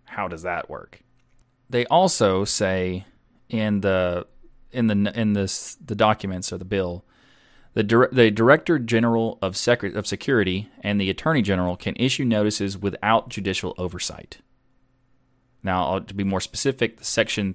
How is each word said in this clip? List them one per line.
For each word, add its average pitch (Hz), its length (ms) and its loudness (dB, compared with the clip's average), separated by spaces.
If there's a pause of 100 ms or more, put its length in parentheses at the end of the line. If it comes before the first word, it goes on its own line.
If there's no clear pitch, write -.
(100)
how 101 160 -6
does 170 160 -10
that - 260 -6
work? - 340 -18 (640)
They 123 180 -2
also 113 580 4
say 92 600 -2 (420)
in 107 320 0
the, 92 460 0 (460)
in 120 160 0
the, 101 260 2
in 107 200 0
this, - 420 -4
the - 180 -10
documents 98 580 0
or 90 60 -8
the 92 60 -14
bill, 92 400 -4 (680)
the 107 100 2
dir-, 117 260 6
the 120 220 6
Director 139 480 4
General 113 600 0
of 95 140 -2
Secre-, 110 400 0
of 101 140 -4
Security 101 600 0 (120)
and 101 200 -2
the 95 100 0
Attorney 151 320 0
General 90 340 0
can - 180 -6
issue 131 300 -2
notices 104 520 0
without 101 520 0
judicial 92 500 -6
oversight. 87 600 -8 (1200)
Now, 92 320 0
uh, 95 60 -2
to 95 140 -14
be 98 100 -4
more 95 160 0
specific, - 560 -4
the - 80 -14
Section 104 500 -2